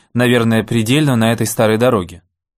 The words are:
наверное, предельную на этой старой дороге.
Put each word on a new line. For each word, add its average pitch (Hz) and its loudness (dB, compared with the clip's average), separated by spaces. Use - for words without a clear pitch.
наверное, 117 2
предельную 120 0
на 113 2
этой 113 -2
старой 110 0
дороге. 107 -2